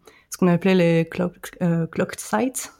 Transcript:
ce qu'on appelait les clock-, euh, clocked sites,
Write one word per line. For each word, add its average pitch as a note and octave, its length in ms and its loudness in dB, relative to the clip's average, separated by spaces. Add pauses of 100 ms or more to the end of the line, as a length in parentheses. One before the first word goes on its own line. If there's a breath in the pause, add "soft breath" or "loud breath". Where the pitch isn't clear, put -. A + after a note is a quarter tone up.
(320 soft breath)
ce - 60 -12
qu'on F#3 100 4
appelait F3 280 4
les E3 320 4
clock-, - 540 -8
euh, E3 240 0
clocked - 340 -4
sites, - 600 -4